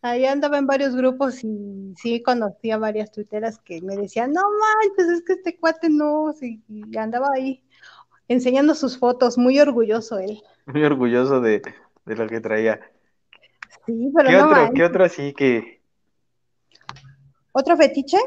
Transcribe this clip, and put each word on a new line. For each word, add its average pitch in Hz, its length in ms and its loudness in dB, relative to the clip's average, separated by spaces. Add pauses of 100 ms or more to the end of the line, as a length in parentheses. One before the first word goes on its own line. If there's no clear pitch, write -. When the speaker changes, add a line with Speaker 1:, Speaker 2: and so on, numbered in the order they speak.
Speaker 1:
allá 247 300 0
andaba 285 260 0
en 277 80 -2
varios 269 280 0
grupos 254 480 -2
y 202 540 -12
sí 233 260 -4
conocí 226 480 -2
a 220 80 -2
varias 214 340 -4
tuiteras 214 460 -10
que 165 220 -16
me 190 160 -10
decían, 220 360 -6
"No 349 100 -2
manches, 415 760 0
es 339 60 -8
que - 100 -2
este 359 240 -8
cuate 330 300 -2
no", 302 500 0
sí, 233 300 -12
y 214 300 -14
andaba 233 360 -4
ahí 262 300 -6 (640)
enseñando 254 460 2
sus 277 240 -4
fotos, 247 400 2
muy 254 200 4
orgulloso 226 600 2
él. 208 240 -10 (240)
Speaker 2:
Muy 147 180 0
orgulloso 127 560 2
de, 107 220 0 (420)
de 110 120 -10
lo 110 120 -6
que 113 120 -8
traía. 110 400 -2 (1040)
Speaker 1:
Sí, 233 280 -4
pero 294 140 6
Speaker 2:
¿Qué - 80 6
Speaker 1:
no 233 80 8
Speaker 2:
otro, 302 120 6
Speaker 1:
manches. 254 180 4
Speaker 2:
qué 170 100 4
otro 175 200 4
así 143 280 -4
que 123 480 0 (1700)
Speaker 1:
¿Otro 277 240 2
fetiche? 285 500 2